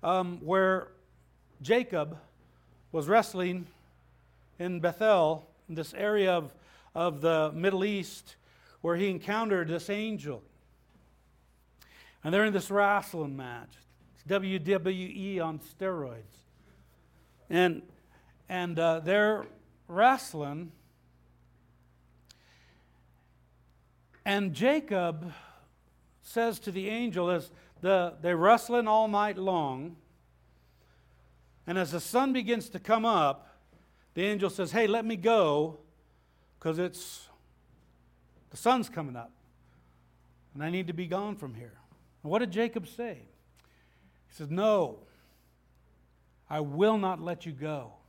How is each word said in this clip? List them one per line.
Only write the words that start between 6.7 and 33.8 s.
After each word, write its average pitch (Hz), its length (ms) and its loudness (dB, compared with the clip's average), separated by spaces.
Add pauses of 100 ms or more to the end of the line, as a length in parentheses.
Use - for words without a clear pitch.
of 165 280 -2
the 156 320 2
Middle 185 320 0
East, - 500 -6 (460)
where 170 160 0
he 196 120 0
encountered 190 600 -2
this 165 200 -6
angel. 202 540 -6 (1800)
And 160 80 -2
they're 202 100 6
in 214 100 2
this 196 160 -2
wrestling 196 680 0
match. 120 360 -14 (420)
It's - 100 -20
W 190 340 -2
W 185 480 -2
E 196 320 -8
on 160 200 -6
steroids. 139 840 -10 (1040)
And, 175 340 0 (680)
and, 175 280 -6
uh, 165 220 2
they're 208 460 0 (420)
wrestling. 170 840 0 (3500)
And 202 280 0
Jacob 180 800 0 (1000)
says 233 280 0
to 208 120 -8
the 190 180 -6
angel 208 400 -2
as 170 220 -2 (300)
the, 180 400 2
they're 175 160 0
wrestling 233 500 4
all 220 200 4
night 208 300 0
long, 165 600 -2 (1700)
and 175 100 -2
as 170 140 0
the 170 80 -4
sun 262 340 2
begins 233 360 -2
to 185 100 -10
come 220 260 2
up, 160 420 2 (680)